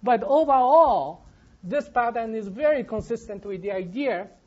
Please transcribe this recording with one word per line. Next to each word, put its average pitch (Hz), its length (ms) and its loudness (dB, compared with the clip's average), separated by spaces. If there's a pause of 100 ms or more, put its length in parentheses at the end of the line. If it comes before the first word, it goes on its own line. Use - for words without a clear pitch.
But 220 200 2
overall, 262 1040 4 (360)
this 277 240 -4
pattern 233 480 -2
is 214 140 -8
very 277 340 0
consistent 214 640 -8
with 196 160 -10
the 202 120 -6
idea 190 560 -4 (180)